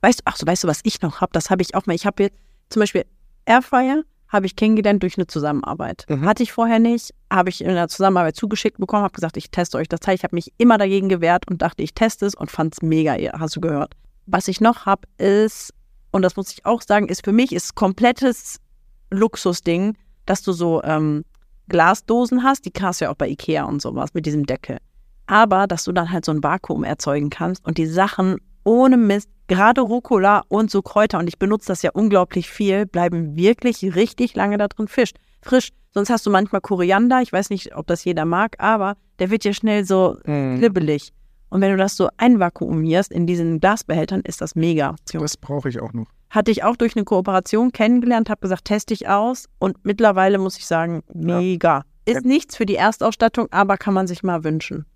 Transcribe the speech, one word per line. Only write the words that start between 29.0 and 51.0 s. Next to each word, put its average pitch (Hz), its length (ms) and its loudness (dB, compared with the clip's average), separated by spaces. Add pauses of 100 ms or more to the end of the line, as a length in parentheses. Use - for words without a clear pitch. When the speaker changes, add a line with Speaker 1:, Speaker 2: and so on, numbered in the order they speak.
Speaker 1:
gerade 214 340 4
Rucola 208 680 2
und 214 220 0
so 196 120 0
Kräuter, 208 380 0
und 170 80 -2
ich - 120 -10
benutze 208 280 0
das 185 140 -4
ja 185 120 0
unglaublich 196 560 2
viel, 202 360 0
bleiben 170 500 -2
wirklich 196 600 2
richtig 233 400 0
lange 202 220 0
da 208 100 0
drin 214 200 -6
fisch, - 240 0 (300)
frisch. - 280 2 (240)
Sonst 202 160 -2
hast 233 160 0
du 208 60 0
manchmal 196 300 2
Koriander, 202 600 2
ich 240 120 -4
weiß 190 160 -2
nicht, - 260 -8
ob 156 120 -10
das 175 180 -2
jeder 165 200 0
mag, 180 340 0
aber 202 380 0 (220)
der 185 120 0
wird 214 140 0
ja 202 80 2
schnell 208 320 0
so 185 400 4
Speaker 2:
Mhm. 135 340 -2
Speaker 1:
kribbelig. 160 540 0 (360)
Und 190 120 0
wenn 196 100 4
du 190 60 2
das 190 180 0
so 185 220 2
einvakuumierst 175 960 2
in 170 160 -2
diesen 165 320 0
Glasbehältern, 185 640 0
ist - 200 -10
das - 140 -8
mega. 160 400 0 (160)
Speaker 2:
Das 156 260 -6
brauche 139 320 -6
ich 123 100 -8
auch 110 140 -10
noch. 113 140 -8 (240)
Speaker 1:
Hatte 214 200 2
ich 202 120 -2
auch 233 120 2
durch 233 220 0
eine 208 80 -2
Kooperation 196 680 0
kennengelernt, 233 580 2
hab 214 120 -6
gesagt, 185 240 -4
teste 214 280 -2
ich - 140 -8
aus 220 380 0 (140)
und 185 260 -2
mittlerweile 202 520 4
muss 190 200 -2
ich - 80 -16
sagen, 165 360 -2 (120)